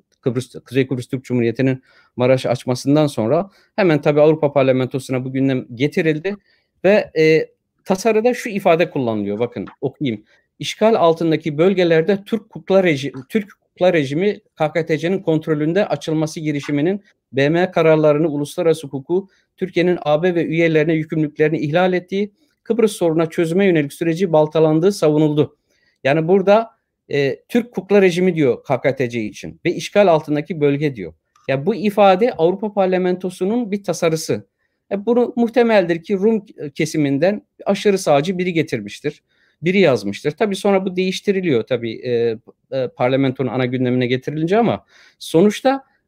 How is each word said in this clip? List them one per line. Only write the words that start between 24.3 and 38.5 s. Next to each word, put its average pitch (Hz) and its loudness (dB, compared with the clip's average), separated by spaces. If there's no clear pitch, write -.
baltalandığı 160 2
savunuldu." 151 0
Yani 156 2
burada, 202 2
e, 139 -2
Türk 240 -2
kukla 196 0
rejimi 180 2
diyor 135 0
K 131 -2
K 135 0
T 123 -2
C 117 -6
için 85 -12
ve 170 -2
işgal 196 0
altındaki 151 0
bölge 143 0
diyor. 87 -12
Ya 139 -2
bu 226 0
ifade 202 2
Avrupa 190 -2
Parlamentosu'nun 185 -2
bir 202 -6
tasarısı. 160 -2
E, 202 -6
bunu 233 0
muhtemeldir 214 2
ki 202 -4
Rum 214 0
kesiminden 156 0
aşırı 196 0
sağcı 170 0
biri 180 -4